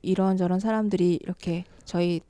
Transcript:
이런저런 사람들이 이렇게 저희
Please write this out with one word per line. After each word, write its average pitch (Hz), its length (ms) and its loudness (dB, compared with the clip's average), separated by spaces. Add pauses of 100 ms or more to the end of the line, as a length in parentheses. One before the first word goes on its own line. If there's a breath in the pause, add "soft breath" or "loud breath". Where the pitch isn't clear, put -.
이런저런 185 580 2
사람들이 202 600 0
이렇게 180 440 -6 (180)
저희 175 460 -2